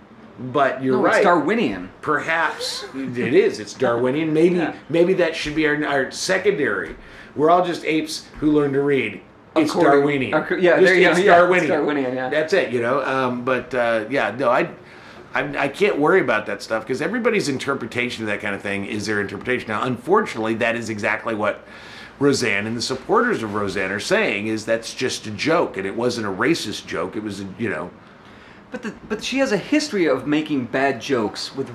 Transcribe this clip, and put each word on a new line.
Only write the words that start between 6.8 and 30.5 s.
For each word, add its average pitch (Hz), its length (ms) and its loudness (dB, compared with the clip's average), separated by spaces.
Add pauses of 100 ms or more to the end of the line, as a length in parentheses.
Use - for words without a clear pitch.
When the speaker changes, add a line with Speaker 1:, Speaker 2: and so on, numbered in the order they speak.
Speaker 1:
We're 147 160 2
all 180 140 6
just 170 220 -4
apes 156 400 -2 (140)
who 156 120 2
learn 147 220 2
to 139 80 2
read. 131 400 0 (320)
It's 160 160 2
Speaker 2:
According 170 300 4
Speaker 1:
Darwinian. 139 320 0
Speaker 2:
acco-, 156 280 0
yeah, 175 120 6
Speaker 1:
Just 185 120 4
Speaker 2:
there 180 100 6
you 180 100 6
go. 170 80 6
Speaker 1:
it's 175 80 2
Speaker 2:
Yeah, 190 120 4
it's 175 80 10
Speaker 1:
Darwinian. 175 300 4
Speaker 2:
Darwinian, 143 440 0
yeah. 127 140 -4
Speaker 1:
That's 151 240 -2
it, 143 180 2
you 120 120 0
know. 131 200 0
Um, 131 440 -2
but, 123 280 -2
uh, 117 360 0
yeah, 117 280 0
no, 131 120 2
I, 156 180 2 (640)
I, 143 300 -2
I 143 40 0
can't 180 300 0
worry 165 220 6
about 113 260 0
that 101 160 -8
stuff 110 240 -4
'cause 127 140 -4
everybody's 208 480 0
interpretation 123 760 -4
of 107 40 -4
that 101 140 -2
kind 104 120 -4
of 95 60 -6
thing 98 240 -4
is 101 220 -6
their 104 160 0
interpretation. 101 460 -4
Now, 110 160 -2
unfortunately, 127 720 0
that 117 200 0
is 113 140 -6
exactly 110 440 -2
what 104 260 -2 (580)
Roseanne 113 480 2
and 113 100 -4
the 117 60 -6
supporters 175 600 0
of 104 120 -4
Roseanne 98 360 -2
are 101 100 -4
saying, 117 480 0
is 110 180 -4
that's 113 260 -2
just - 340 -4
a 110 40 -10
joke, 123 480 0
and 98 80 -4
it 98 100 -6
wasn't 113 300 -2
a 101 40 -4
racist 110 560 -2
joke. 92 300 -6
It 107 60 -6
was, 101 180 -8
a, 98 60 -8 (120)
you 110 120 -2
know. 87 200 -6 (800)
Speaker 2:
But - 120 -12
the, 214 100 -8 (160)
but 214 160 -6
she - 140 -4
has 269 140 2
a 208 40 2
history 208 500 0
of 131 200 0
making 151 400 0